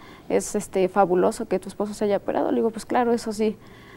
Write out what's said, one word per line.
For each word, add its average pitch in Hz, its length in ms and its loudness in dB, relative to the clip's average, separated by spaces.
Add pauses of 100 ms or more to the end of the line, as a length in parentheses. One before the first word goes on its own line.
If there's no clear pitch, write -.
(280)
es, - 260 0
este, 190 340 0
fabuloso 190 600 2
que 185 100 0
tu 190 100 -8
esposo 208 260 -6
se 220 100 -4
haya 202 140 0
operado". - 320 -2
Le 254 80 0
digo, 226 120 2
"Pues 214 160 -10
claro, 240 260 2
eso 226 200 -2
sí, 214 240 -2 (400)